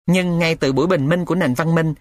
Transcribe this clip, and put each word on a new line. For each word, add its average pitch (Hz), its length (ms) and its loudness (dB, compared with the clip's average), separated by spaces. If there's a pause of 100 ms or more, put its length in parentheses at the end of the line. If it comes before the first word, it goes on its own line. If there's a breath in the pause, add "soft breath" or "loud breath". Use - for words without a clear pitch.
(120)
Nhưng 180 260 0
ngay 165 160 0
từ 139 180 0
buổi 135 140 2
bình 156 220 0
minh 175 160 0
của 160 100 -2
nền 160 200 0
văn 165 200 0
minh, 160 260 0